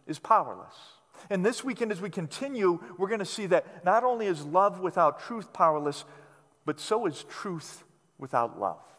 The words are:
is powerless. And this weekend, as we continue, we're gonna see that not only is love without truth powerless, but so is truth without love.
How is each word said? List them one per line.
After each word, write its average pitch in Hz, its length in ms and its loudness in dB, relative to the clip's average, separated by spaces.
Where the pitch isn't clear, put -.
is 156 120 -8
powerless. 127 560 0
And 190 160 2
this 233 180 0
weekend, 233 280 -2
as 180 100 -6
we 202 80 -6
continue, 185 680 0
we're 190 120 -2
gonna 208 160 -2
see 208 220 -6
that 170 360 2
not 208 200 4
only 240 240 0
is 156 180 -2
love 185 340 2
without 170 400 2
truth 226 320 -10
powerless, 151 540 2
but 147 140 -4
so 226 260 0
is 160 200 -6
truth - 580 -10
without 120 420 -2
love. 95 220 -2